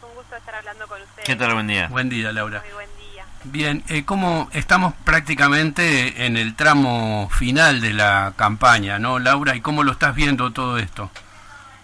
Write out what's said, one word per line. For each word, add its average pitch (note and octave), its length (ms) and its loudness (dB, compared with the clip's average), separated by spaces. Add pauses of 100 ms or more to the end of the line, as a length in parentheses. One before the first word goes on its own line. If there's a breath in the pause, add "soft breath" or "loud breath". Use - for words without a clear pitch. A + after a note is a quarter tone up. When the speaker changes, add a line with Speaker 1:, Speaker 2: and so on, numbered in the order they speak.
Speaker 1:
un A#3+ 140 -20
gusto B3 220 -18
estar A3 180 -18
hablando G#3+ 320 -14
con G#3 120 -16
ustedes. - 280 -14
Speaker 2:
¿Qué B2+ 80 -2
tal? A#2 180 -2
Buen A2 140 -2
día. F#2+ 220 -2
Speaker 3:
Buen B2+ 200 -2
día, A2 220 -4
Laura. G#2+ 300 -6
Speaker 1:
Muy - 120 -18
buen - 240 -16
día. - 280 -20 (180)
Speaker 3:
Bien, D3 460 -4
eh, D3+ 160 -4
¿cómo F3+ 480 -2
estamos F3+ 420 0 (100)
prácticamente C#3+ 1200 0
en A#2 100 0
el A2+ 200 -2
tramo A#2 720 2
final C3+ 500 4
de A2 140 0
la G2+ 420 2
campaña, G#2+ 640 4
no, B2+ 220 -2
Laura? C3+ 360 2
¿Y A#2 60 -8
cómo D3+ 220 0
lo C3+ 80 4
estás C#3 240 0
viendo B2+ 360 2
todo B2 280 -2
esto? G2+ 320 -8 (720 loud breath)